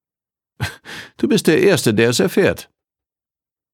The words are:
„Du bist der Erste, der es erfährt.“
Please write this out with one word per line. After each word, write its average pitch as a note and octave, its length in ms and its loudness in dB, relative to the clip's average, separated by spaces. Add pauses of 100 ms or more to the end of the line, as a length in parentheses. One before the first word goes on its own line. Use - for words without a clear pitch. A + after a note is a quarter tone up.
(1160)
„Du - 100 -2
bist G#3+ 200 0
der E3 140 4
Erste, C#3 340 2
der A#2 160 2
es A#2+ 100 -2
erfährt.“ F#3 500 -2 (1040)